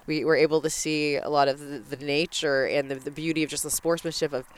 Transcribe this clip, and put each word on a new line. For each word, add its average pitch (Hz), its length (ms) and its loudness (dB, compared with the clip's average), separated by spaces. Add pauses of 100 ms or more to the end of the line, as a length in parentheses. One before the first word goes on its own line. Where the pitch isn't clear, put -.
We 156 180 -2
were 156 120 4
able 151 260 4
to 156 80 0
see 151 460 0
a - 140 -2
lot 143 180 4
of 135 120 0
the, 143 200 -10
the 139 260 -10
nature 143 600 0
and 135 240 0
the, 135 40 -4
the 131 160 -8
beauty 156 320 -2
of 139 60 -2
just 147 140 -6
the 147 80 -6
sportsmanship 165 640 -2
of 131 120 -4 (120)